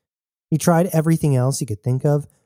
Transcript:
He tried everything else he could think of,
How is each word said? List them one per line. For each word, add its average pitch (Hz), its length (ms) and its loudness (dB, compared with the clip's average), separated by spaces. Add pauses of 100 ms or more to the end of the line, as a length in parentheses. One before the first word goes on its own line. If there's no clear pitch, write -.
(500)
He 160 80 0
tried 170 300 2
everything 160 480 0
else 127 240 0
he 139 60 -6
could 110 160 -8
think 127 220 -4
of, 147 240 0 (180)